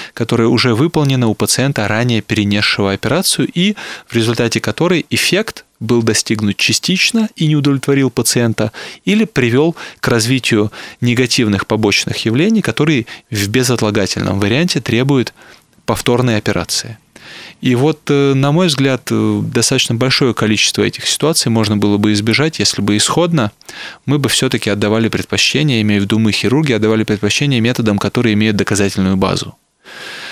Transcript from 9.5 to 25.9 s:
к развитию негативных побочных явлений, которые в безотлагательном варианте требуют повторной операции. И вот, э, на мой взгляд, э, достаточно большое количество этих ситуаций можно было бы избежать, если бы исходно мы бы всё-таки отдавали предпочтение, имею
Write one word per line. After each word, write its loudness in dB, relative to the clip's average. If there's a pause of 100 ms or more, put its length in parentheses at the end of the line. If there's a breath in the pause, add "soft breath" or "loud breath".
к -2
развитию 2 (280 loud breath)
негативных 0
побочных 0
явлений, 2
которые 0 (240 loud breath)
в -4
безотлагательном 0
варианте 0
требуют 0 (540 loud breath)
повторной 0
операции. -4 (600 loud breath)
И 2
вот, 0
э, 2
на 2
мой 2
взгляд, 0
э, 0
достаточно 0
большое 0
количество 0
этих -4
ситуаций 0
можно 2
было 2
бы 2
избежать, 0
если -2
бы 2
исходно 0 (560 loud breath)
мы 0
бы 0
всё-таки 0
отдавали 0
предпочтение, 0
имею 2